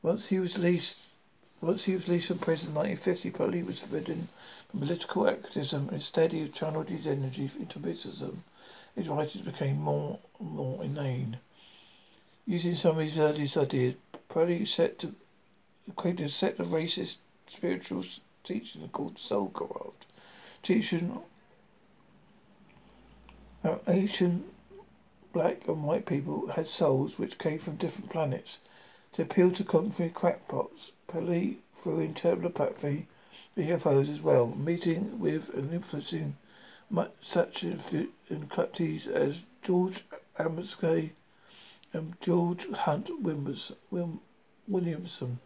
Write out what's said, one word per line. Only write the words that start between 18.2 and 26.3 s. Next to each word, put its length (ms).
teachings 500
called 240
Soulcraft, 880
teaching 580
how 240
ancient 600
black 360
and 160
white 220
people 420